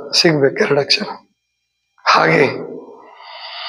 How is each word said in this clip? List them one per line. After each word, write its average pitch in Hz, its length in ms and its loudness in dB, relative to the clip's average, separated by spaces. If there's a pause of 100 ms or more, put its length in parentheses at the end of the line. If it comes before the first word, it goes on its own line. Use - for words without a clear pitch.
(100)
ಸಿಗ್ಬೇಕು, 143 540 2
ಎರಡು 143 160 2
ಅಕ್ಷರ. - 280 -2 (960)
ಹಾಗೆ 160 400 4 (1200)